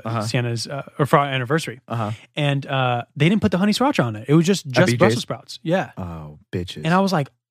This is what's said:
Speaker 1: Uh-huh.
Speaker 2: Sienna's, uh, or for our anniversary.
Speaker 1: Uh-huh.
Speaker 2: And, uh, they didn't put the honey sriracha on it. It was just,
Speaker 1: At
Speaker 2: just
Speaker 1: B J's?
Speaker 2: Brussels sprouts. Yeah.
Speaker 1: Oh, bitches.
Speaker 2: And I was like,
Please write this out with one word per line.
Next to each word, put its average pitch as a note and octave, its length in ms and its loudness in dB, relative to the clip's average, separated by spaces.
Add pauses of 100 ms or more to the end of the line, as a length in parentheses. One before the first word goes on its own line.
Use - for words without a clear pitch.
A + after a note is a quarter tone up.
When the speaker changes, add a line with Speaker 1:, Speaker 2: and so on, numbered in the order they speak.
Speaker 1:
Uh-huh. A2+ 160 -4
Speaker 2:
Sienna's, A#2 460 -4
uh, C#3 160 -8 (160)
or C#3+ 80 0
for D#3+ 100 6
our C#3+ 80 4
anniversary. C3 640 -2
Speaker 1:
Uh-huh. A2+ 240 -4 (240)
Speaker 2:
And, C#3 320 0
uh, B2+ 360 -2 (120)
they D3+ 140 2
didn't G#3 120 2
put G#3 100 2
the F#3 60 0
honey G#3 160 2
sriracha B3+ 320 0
on A2 100 -4
it. G#2+ 140 -12
It D3 60 6
was E3 100 6
just, F3+ 220 0
Speaker 1:
At C3 60 -8
Speaker 2:
just B2 140 4
Speaker 1:
B A#2+ 60 4
J's? A#2+ 60 0
Speaker 2:
Brussels A#2 240 4
sprouts. - 400 -10
Yeah. E3 340 -2
Speaker 1:
Oh, D#2+ 400 -10 (140)
bitches. F2+ 340 -6
Speaker 2:
And D#3+ 80 2
I F#3 60 4
was G3 120 2
like, D#3 180 0 (220)